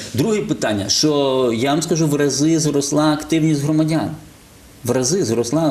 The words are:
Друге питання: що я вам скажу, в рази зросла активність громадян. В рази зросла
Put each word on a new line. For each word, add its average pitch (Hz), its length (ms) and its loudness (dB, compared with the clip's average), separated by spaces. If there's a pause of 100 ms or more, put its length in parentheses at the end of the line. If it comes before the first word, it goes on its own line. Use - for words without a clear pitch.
(140)
Друге 196 280 0
питання: 107 480 -2
що 135 680 0
я 123 160 0
вам 156 100 0
скажу, 160 260 0
в 143 80 0
рази 143 440 2
зросла 151 540 0
активність 156 480 0
громадян. 156 500 0 (720)
В 120 80 0
рази 131 340 0
зросла 117 460 0